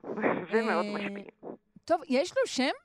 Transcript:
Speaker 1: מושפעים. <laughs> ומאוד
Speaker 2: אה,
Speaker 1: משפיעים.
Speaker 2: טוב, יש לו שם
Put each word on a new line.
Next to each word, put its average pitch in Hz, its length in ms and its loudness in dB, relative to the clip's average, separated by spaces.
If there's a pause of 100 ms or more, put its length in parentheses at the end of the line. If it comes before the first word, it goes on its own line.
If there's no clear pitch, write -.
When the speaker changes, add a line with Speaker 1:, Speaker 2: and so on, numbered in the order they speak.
Speaker 1:
מושפעים. - 460 0
<laughs> - 20 -
ומאוד 220 320 2
Speaker 2:
אה, 208 100 -4
Speaker 1:
משפיעים. 202 320 -6 (580)
Speaker 2:
טוב, 339 240 2
יש 277 220 2
לו 523 160 2
שם 262 240 0 (140)